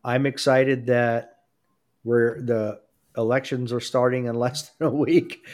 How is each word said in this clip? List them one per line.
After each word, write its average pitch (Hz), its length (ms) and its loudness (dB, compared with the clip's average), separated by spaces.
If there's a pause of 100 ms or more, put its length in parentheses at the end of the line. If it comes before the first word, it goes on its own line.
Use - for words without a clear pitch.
I'm 127 220 0
excited 131 600 2
that 120 540 0 (640)
we're, 117 360 2
the 113 400 -4 (360)
elections 123 560 -2
are 120 80 -4
starting 127 460 0
in 117 100 -4
less 123 320 -4
<laughs> - 100 -20
than 160 80 -2
a 147 80 2
week, - 580 0